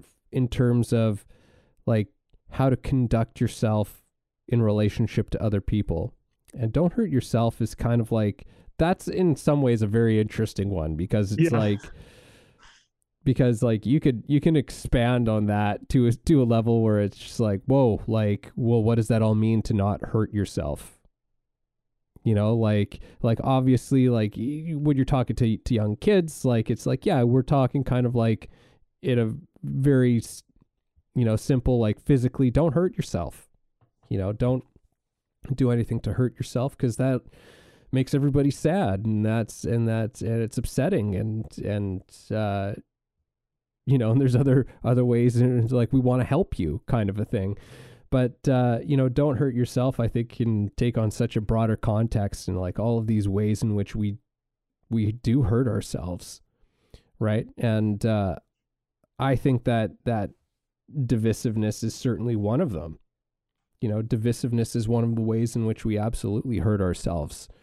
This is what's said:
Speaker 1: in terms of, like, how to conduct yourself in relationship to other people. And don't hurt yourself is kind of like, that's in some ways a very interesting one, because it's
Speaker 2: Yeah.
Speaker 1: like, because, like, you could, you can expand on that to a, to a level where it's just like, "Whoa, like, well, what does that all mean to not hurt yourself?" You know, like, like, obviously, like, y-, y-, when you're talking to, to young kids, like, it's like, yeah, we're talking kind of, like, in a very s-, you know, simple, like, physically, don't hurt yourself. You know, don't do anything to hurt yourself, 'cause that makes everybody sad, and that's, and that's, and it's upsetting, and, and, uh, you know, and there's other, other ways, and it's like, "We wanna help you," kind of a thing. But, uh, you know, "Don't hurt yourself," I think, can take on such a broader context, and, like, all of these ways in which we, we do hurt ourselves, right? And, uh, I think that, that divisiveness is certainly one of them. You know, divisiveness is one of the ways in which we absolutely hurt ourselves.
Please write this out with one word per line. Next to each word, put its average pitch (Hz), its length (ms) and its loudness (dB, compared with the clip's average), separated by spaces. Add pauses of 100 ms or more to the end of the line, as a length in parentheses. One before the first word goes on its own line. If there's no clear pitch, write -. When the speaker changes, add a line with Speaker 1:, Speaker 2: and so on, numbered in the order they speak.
(300)
Speaker 1:
in 131 180 -2
terms 120 440 2
of, 110 340 0 (600)
like, 110 220 0 (420)
how 131 200 0
to 127 60 2
conduct 120 640 0
yourself 107 640 -2 (440)
in 120 140 2
relationship 107 680 0
to - 140 -4
other 104 180 0
people. 95 540 -2 (420)
And 113 160 -4
don't 165 200 2
hurt 214 180 -2
yourself 117 500 0
is 117 140 -4
kind 120 260 0
of 110 120 -2
like, 110 340 -2 (320)
that's 170 300 0
in 175 260 2
some 147 260 0
ways 120 220 2
a 107 60 0
very 110 320 4
interesting 107 500 -2
one, 80 240 -4
because 98 380 -2
it's 160 180 2
Speaker 2:
Yeah. 117 80 0
Speaker 1:
like, 104 220 0 (1400)
because, 123 360 2
like, 113 240 0
you 127 140 2
could, 127 300 0
you 143 120 4
can 165 140 2
expand 123 760 0
on 107 180 0
that 104 420 -2
to 127 180 2
a, 117 60 2
to 151 280 2
a 127 40 4
level 117 360 2
where 107 200 2
it's 104 180 -2
just - 220 -10
like, 104 260 0
"Whoa, 131 400 2
like, 107 480 -2
well, 117 300 2
what 117 100 2
does 113 140 0
that 113 120 2
all 110 140 2
mean 110 280 2
to - 120 -2
not 98 260 0
hurt - 320 -2
yourself?" - 680 -6 (1300)
You 113 80 2
know, 104 220 2
like, 107 420 0 (240)
like, 117 220 0
obviously, 131 640 2
like, 110 280 0
y-, 147 300 -6
y-, 165 80 -4
when 147 220 0
you're 135 80 2
talking 123 320 0
to, 113 220 0
to - 160 -4
young 107 200 0
kids, 185 500 0
like, 117 260 0
it's 117 140 -4
like, 127 220 -2
yeah, 156 160 2
we're 123 200 2
talking 135 420 0
kind 127 200 0
of, 120 120 0
like, 113 340 0 (500)
in 123 200 0
a 113 120 -2 (300)
very 135 540 2
s-, - 260 -6 (720)
you 127 100 2
know, 110 120 2
simple, 127 420 0
like, 107 220 0
physically, 131 500 2
don't 143 240 2
hurt 185 220 0
yourself. - 520 -8 (600)
You 107 100 -4
know, 98 140 -4
don't 123 320 -2 (920)
do 127 160 2
anything 117 300 -2
to 104 140 -4
hurt 123 220 -2
yourself, 127 400 -4
'cause 123 200 -2
that 131 240 0 (720)
makes 131 200 -2
everybody 143 380 2
sad, 131 560 0
and 107 180 0
that's, 110 400 -2
and 117 220 0
that's, 113 340 -2
and 113 220 -2
it's 110 160 -6
upsetting, 123 560 -2
and, 110 320 -4 (120)
and, 98 440 -4 (320)
uh, 101 400 -4 (1120)
you 131 120 4
know, 110 120 2
and 120 100 4
there's 131 140 4
other, 131 320 4 (160)
other 123 220 2
ways, 120 320 2
and 123 260 4
it's 113 100 0
like, 120 200 0
"We 135 80 4
wanna 123 240 2
help 165 340 -2
you," 80 300 -4
kind 110 200 0
of 101 120 -4
a - 40 -2
thing. 101 320 -4 (520)
But, 127 400 0
uh, 123 360 2
you 147 120 0
know, 131 120 4
"Don't 143 280 0
hurt 139 180 0
yourself," 123 440 0
I 117 80 0
think, 117 240 -2
can 107 460 -2
take 120 200 0
on 110 140 0
such - 260 -2
a 117 40 0
broader 110 360 0
context, 110 720 -2
and, 92 120 -4
like, 92 200 -4
all 117 200 0
of 110 100 -4
these 107 200 2
ways 104 360 0
in 110 100 0
which 101 220 -4
we, 104 220 -2 (720)
we 110 220 0
do 120 320 0
hurt 117 240 2
ourselves, - 720 -8 (800)
right? 107 300 -2 (100)
And, 110 480 0
uh, 101 300 0 (840)
I 135 160 0
think 127 300 0
that, 113 280 0 (120)
that 107 260 -2 (640)
divisiveness 110 840 0
is 113 140 -4
certainly 117 400 -2
one 107 240 0
of 175 100 -2
them. 80 300 -10 (800)
You 120 80 -4
know, 107 140 -2
divisiveness 117 720 -2
is 113 120 -2
one 117 140 0
of 117 140 0
the 113 40 -2
ways 113 360 -2
in 113 100 -2
which 110 180 -4
we 104 140 -2
absolutely 110 600 -4
hurt 101 220 0
ourselves. 87 680 -4 (140)